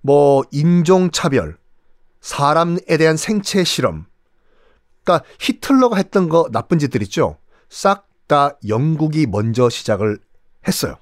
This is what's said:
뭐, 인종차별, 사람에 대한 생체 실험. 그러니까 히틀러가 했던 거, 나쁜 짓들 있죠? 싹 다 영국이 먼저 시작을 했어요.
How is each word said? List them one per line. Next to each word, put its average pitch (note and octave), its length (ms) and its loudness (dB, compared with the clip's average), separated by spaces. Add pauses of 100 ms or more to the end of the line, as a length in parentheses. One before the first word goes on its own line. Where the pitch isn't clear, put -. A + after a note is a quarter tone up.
뭐, C#3 500 4
인종차별, E3 1040 0 (640)
사람에 E3 760 -2
대한 D#3+ 180 4
생체 G3 480 -2
실험. F2+ 420 -4 (1000)
그러니까 E3+ 220 0 (140)
히틀러가 B3+ 560 0
했던 F#3+ 340 0
거, E3 220 2
나쁜 - 280 -2
짓들 C3 240 -2
있죠? F#2+ 340 -4 (320)
싹 - 420 -4 (140)
다 C#3+ 400 0
영국이 D3+ 640 0
먼저 A2+ 420 0
시작을 G#2+ 480 -4 (480)
했어요. D#3+ 360 -4